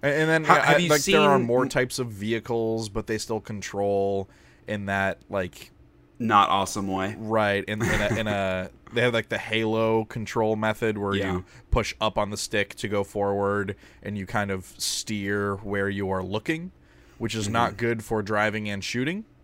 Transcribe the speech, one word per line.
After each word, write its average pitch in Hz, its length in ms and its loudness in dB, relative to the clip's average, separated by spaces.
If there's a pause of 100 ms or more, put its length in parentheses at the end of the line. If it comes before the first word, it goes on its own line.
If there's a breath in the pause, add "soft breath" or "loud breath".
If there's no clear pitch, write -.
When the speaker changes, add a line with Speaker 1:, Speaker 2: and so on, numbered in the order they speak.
Speaker 1:
A-, 135 40 0
and 147 200 2
then, 160 180 4
Speaker 2:
How, 156 100 8
Speaker 1:
yeah, 139 100 4
Speaker 2:
have 147 120 6
Speaker 1:
I, - 20 6
Speaker 2:
you 175 100 2
Speaker 1:
like, 151 140 6
there - 180 4
are 147 160 6
Speaker 2:
seen 123 100 2
Speaker 1:
more 123 180 4
Speaker 2:
m- 139 40 -2
Speaker 1:
types 127 300 0
of 123 100 -2
vehicles, 113 800 -2
but 104 200 -6
they 110 100 -2
still 110 220 -4
control 101 880 -2 (400 soft breath)
in 101 200 -4
that, 98 320 0 (100)
like, 92 420 -6 (480)
Speaker 2:
Not 107 300 6
awesome 98 400 0
way. 95 300 -4
Speaker 1:
Right, 107 460 0
in, 107 180 -4
in 92 180 2
a, 104 200 0
in 107 60 -2
a 95 440 -2 (100)
Speaker 2:
<laughs> - 140 -20
Speaker 1:
they 120 80 2
have, 123 100 4
like, 113 160 0
the 110 80 -4
halo 110 720 0
control 110 500 -2
method 110 400 0
where 101 180 0
Speaker 2:
Yeah. 98 160 0
Speaker 1:
you 90 140 -2 (260 soft breath)
push - 300 0
up 110 160 0
on 104 140 0
the 104 80 -8
stick - 380 -2
to - 120 -6
go 101 160 0
forward, 101 720 0 (260 soft breath)
and 101 140 -6
you 98 80 -6
kind 101 260 -2
of 95 280 -6
steer 101 800 -2
where 101 340 -2
you 98 180 -2
are 95 140 -2
looking, 160 500 -4 (460 soft breath)
which 113 160 -4
is 107 160 -2
not 113 220 2
Speaker 2:
Mm-hmm. 104 80 -12
Speaker 1:
good 117 220 0
for 107 200 -2
driving 107 440 0
and 101 160 -6
shooting. 156 440 -4 (180)